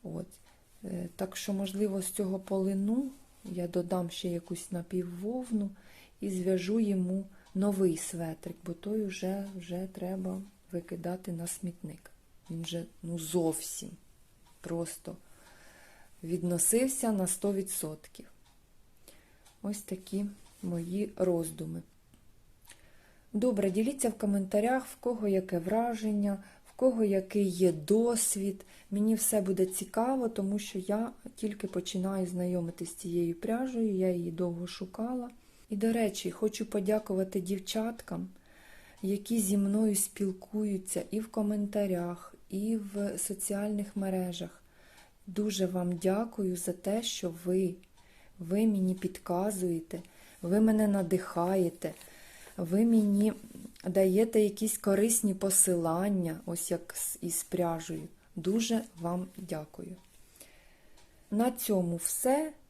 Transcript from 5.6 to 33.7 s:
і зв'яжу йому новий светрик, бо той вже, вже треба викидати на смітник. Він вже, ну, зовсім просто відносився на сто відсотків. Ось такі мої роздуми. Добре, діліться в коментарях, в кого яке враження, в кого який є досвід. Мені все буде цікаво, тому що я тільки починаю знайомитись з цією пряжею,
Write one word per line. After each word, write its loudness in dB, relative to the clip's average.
і -4
зв'яжу 2
йому 2
новий 4
светрик, -6
бо -6
той -2
вже, -4
вже -6
треба -4
викидати -6
на -6
смітник. -8
Він -6
вже, -6
ну, -6
зовсім -2
просто -6
відносився 2
на 2
сто 0
відсотків. -6
Ось -6
такі -4
мої -2
роздуми. 0
Добре, 2
діліться 0
в -2
коментарях, 2
в -16
кого -2
яке 2
враження, 0
в -20
кого 4
який 4
є 6
досвід. 2
Мені 4
все 2
буде 4
цікаво, 0
тому 0
що -6
я 0
тільки -4
починаю -2
знайомитись -2
з -14
цією 0
пряжею, 0